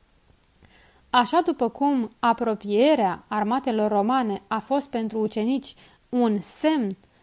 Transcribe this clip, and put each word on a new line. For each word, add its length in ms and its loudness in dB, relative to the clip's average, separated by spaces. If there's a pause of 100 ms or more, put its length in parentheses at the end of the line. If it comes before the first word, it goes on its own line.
(1120)
Așa 300 2
după 280 0
cum 500 0
apropierea 1120 0
armatelor 640 -2
romane 560 0
a 120 -4
fost 280 -2
pentru 320 -6
ucenici 560 -2 (340)
un 320 2
semn 560 -2 (260)